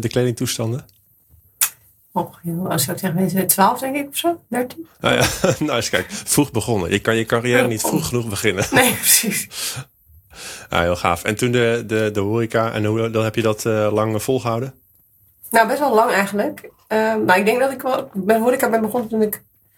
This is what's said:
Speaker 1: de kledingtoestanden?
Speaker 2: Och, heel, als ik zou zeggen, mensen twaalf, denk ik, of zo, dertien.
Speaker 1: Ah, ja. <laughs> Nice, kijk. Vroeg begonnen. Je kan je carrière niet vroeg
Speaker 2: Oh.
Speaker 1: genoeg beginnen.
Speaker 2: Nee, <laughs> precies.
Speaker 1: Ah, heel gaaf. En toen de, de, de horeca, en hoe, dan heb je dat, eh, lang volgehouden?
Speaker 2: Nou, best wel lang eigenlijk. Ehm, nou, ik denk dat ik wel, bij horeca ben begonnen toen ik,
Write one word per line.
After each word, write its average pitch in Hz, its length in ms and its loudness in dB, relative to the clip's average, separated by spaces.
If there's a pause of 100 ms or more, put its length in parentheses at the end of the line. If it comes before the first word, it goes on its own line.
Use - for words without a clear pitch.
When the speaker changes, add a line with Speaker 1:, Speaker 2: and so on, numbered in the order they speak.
Speaker 1:
de 113 80 -2
kledingtoestanden? 123 760 -2 (1300)
Speaker 2:
Och, - 300 -6
heel, 170 280 -4
als 160 100 0
ik - 60 0
zou 175 120 -6
zeggen, 180 220 -2
mensen 185 260 0
twaalf, 208 340 2
denk 269 160 -4
ik, 285 120 -6
of - 80 -12
zo, 339 320 0
dertien. 247 380 -6 (140)
Speaker 1:
Ah, 117 140 2
ja. 131 440 2
<laughs> 151 160 -2
Nice, 117 160 -2
kijk. 92 200 0
Vroeg 147 400 0
begonnen. 104 400 -2
Je 98 80 2
kan 113 180 2
je 113 80 0
carrière 120 420 2
niet 113 140 -2
vroeg - 200 -2
Speaker 2:
Oh. 156 60 -6
Speaker 1:
genoeg 117 220 -4
beginnen. 101 420 0
Speaker 2:
Nee, 247 280 4
<laughs> - 60 -8
precies. - 440 0 (1200)
Speaker 1:
Ah, 87 120 0
heel 87 160 2
gaaf. 87 280 0
En 107 120 -2
toen 123 140 2
de, 117 360 2
de, 110 260 0
de 101 80 -2
horeca, 113 520 0
en 107 120 0
hoe, 113 260 2
dan 110 140 2
heb 110 100 -2
je 117 80 0
dat, 107 240 0
eh, 107 260 2
lang 107 300 0
volgehouden? 123 520 -2 (760)
Speaker 2:
Nou, 226 180 6
best 262 100 0
wel 285 160 2
lang 220 160 6
eigenlijk. 202 580 -2 (180)
Ehm, 220 380 0
nou, 185 140 4
ik 208 60 2
denk 240 160 2
dat 269 120 2
ik 254 100 -10
wel, 262 320 -4
bij 202 240 2
horeca 247 320 2
ben 226 100 2
begonnen 220 280 -2
toen 220 140 0
ik, 208 200 -2 (360)